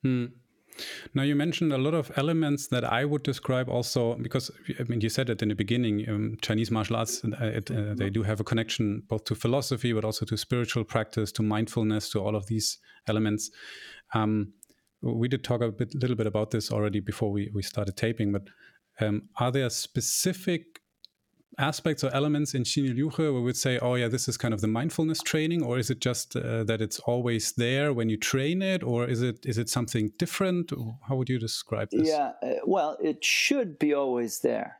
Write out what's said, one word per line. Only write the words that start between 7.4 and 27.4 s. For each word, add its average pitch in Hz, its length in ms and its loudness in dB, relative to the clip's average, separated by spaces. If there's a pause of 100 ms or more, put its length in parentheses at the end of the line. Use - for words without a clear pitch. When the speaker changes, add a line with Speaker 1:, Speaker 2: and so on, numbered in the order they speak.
Speaker 1:
it, 110 280 -2
uh, 104 240 -2
they 101 160 0
do 107 140 0
have 104 160 0
a 107 60 -2
connection 113 640 0
both 110 160 -2
to 107 100 -2
philosophy, 127 560 0
but 107 140 0
also 107 200 -2
to 110 120 -2
spiritual 120 480 0
practice, 110 480 0
to 110 100 0
mindfulness, 107 680 0
to 104 100 0
all 104 160 0
of 98 100 -4
these 110 320 -2 (260)
elements. 107 460 0 (640)
Um, 107 400 0 (480)
we 117 260 0
did 131 160 -2
talk 120 180 0
a 117 100 0
bit, 113 220 -4
little 127 220 0
bit 110 100 0
about 107 260 0
this 110 200 -2
already 104 300 0
before 104 300 -2
we, 101 220 -2
we 101 80 -2
started 98 360 -4
taping, 113 340 0
but, 101 160 -2 (540)
um, 104 280 0 (100)
are 123 120 2
there 131 180 0
specific - 1080 -2 (800)
aspects 143 440 0
or 135 120 0
elements 147 420 2
in 127 80 2
Xinyi 131 320 0
Liu 143 140 0
He 160 140 -2
where 135 180 2
we'd 123 160 0
say, 127 220 2
"Oh 123 160 2
yeah, 123 120 2
this 127 220 -2
is 120 80 -2
kind 117 160 0
of 104 80 -2
the 110 80 2
mindfulness 156 500 0
training," 160 420 0
or 123 160 0
is 120 120 -2
it 131 100 -2
just, - 340 -2
uh, 117 300 -2
that 110 160 0
it's 107 200 -2
always 120 520 0